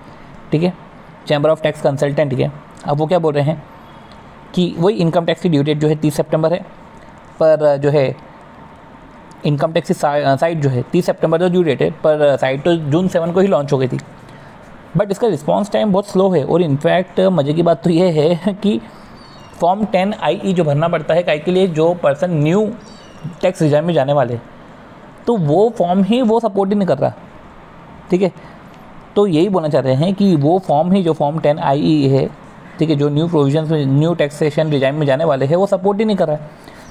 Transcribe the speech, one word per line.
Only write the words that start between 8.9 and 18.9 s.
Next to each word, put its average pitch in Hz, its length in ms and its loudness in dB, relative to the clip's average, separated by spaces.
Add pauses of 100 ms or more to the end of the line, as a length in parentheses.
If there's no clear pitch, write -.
income 160 280 0
tax 165 140 -2
की 185 60 0
सा-, 143 440 0
site 170 200 -2
जो 143 120 0
है 123 120 0 (100)
तीस 175 140 0
सितंबर 165 340 0
जो 185 100 0
ड्यू 175 140 2
date 135 180 0
है, 170 100 0
पर 151 460 2
site 135 260 -2
तो 170 120 2
जून 160 320 0
सेवन 170 240 -2
को 180 80 0
ही 196 80 4
launch 147 260 0
हो 135 40 2
गई 131 100 0
थी, 135 120 -6 (1000)
but 196 140 0
इसका 233 160 -2
response 170 440 -2
time 214 200 0
बहुत 190 160 0
स्लो 190 220 2
है। 165 160 0
और 165 160 0
इनफैक्ट 170 580 -2
मज़े 165 340 2
की 165 80 0
बात 170 220 0
तो 180 60 0
ये 170 200 2
है 165 440 0
कि 208 280 -2 (800)